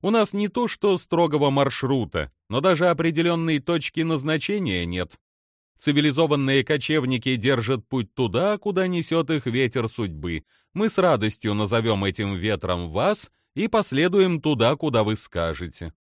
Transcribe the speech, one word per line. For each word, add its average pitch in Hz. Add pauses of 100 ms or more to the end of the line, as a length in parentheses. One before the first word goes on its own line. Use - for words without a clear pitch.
«У 190
нас 220
не 208
то 240
что 202
строгого 151
маршрута, 131 (180)
но 117
даже 175
определенной 165
точки 160
назначения 156
нет. 87 (580)
Цивилизованные 143
кочевники 131
держат 120
путь 123
туда, 131
куда 190
несет 165
их 156
ветер 120
судьбы. 82 (280)
Мы 208
с -
радостью 110
назовем 107
этим 101
ветром 87
вас 135 (240)
и 196
последуем 180
туда, 131
куда 117
вы 107
скажете». 82